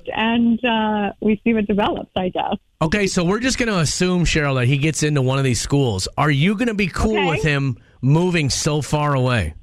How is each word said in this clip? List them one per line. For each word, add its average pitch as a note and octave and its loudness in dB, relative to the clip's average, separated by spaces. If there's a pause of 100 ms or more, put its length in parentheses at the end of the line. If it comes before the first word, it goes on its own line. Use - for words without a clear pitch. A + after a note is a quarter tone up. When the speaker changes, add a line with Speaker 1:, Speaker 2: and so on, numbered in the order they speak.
(160)
Speaker 1:
and, A#3 0
uh, G#3+ 0
we G#3+ 0
see A#3 2
what G#3+ 0
develops, G#3+ -2
I F#3 -2
guess. D#3+ -4 (260)
Speaker 2:
Okay, G3 0
so F#3 0
we're F#3 0
just B3 -2
gonna A3 0
assume, F3+ 0
Cheryl, C#3+ 2
that B2+ 2
he C#3+ 2
gets D3+ 0
into D3+ 2
one C3 2
of C#3 0
these B2+ 2
schools. B2 0 (100)
Are C#3+ 2
you D#3+ 2
gonna A3+ -2
be G3+ -2
cool A3 -2
Speaker 1:
Okay. F#3 0
Speaker 2:
with D3 -2
him C#3 0 (240)
moving D#3+ 2
so D3+ -2
far D3 0
away? B2 0